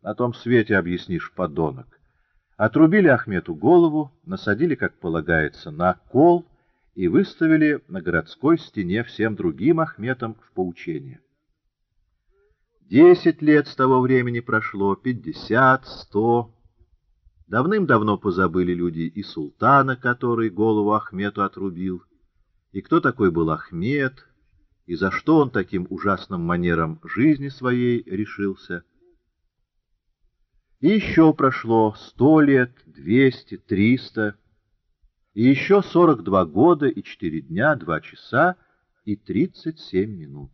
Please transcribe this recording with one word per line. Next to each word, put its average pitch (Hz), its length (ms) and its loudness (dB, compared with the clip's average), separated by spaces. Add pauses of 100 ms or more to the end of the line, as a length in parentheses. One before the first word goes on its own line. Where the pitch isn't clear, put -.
«На 104 140 -10
том 120 180 -2
свете 117 440 0
объяснишь, 87 560 -4
подонок». 76 680 -6 (560)
Отрубили 160 520 4
Ахмету 92 460 -2
голову, 151 580 2 (120)
насадили, 107 520 -4
как - 240 -8
полагается, 80 720 -2
на 87 220 0
кол 170 520 2 (480)
и 95 140 -2
выставили 156 800 0
на 90 120 -10
городской 85 580 -2
стене 101 440 -6
всем 110 320 -4
другим 123 460 -2
Ахметам 123 540 -6
в - 180 -20
поучение. 80 680 -10 (1600)
Десять 175 600 6
лет 151 240 4
с - 80 -20
того 131 260 2
времени 123 380 0
прошло, 101 560 -2
пятьдесят, 123 920 -2
сто... 117 680 -4 (920)
Давным-давно 123 680 0
позабыли 90 560 -2
люди 85 260 -4
и 82 220 -8
султана, 127 720 0
который 120 540 -2
голову 104 420 0
Ахмету 101 500 -4
отрубил, 92 600 -8 (720)
и 95 100 -10
кто 165 180 0
такой 117 300 0
был 82 200 -2
Ахмет, 131 800 -6 (560)
и 87 100 -8
за 92 160 -2
что - 280 2
он 135 120 2
таким 92 380 -4
ужасным 92 540 -6
манером 82 600 -2
жизни 139 460 0
своей 123 540 -2
решился. 95 840 -8 (2000)
И 143 80 2
ещё 170 440 4
прошло 113 640 0
сто 151 480 2
лет, 131 280 2 (140)
двести, 107 720 -2
триста, 107 800 -2 (960)
и 107 100 -4
ещё 135 380 4
сорок 165 440 2
два 95 200 2
года 139 420 2
и 101 160 -4
четыре 80 380 -10
дня, 101 360 -2
два 82 260 -6
часа - 540 -4 (500)
и 104 100 -6
тридцать 160 640 -6
семь 98 300 -4
минут. 73 440 -16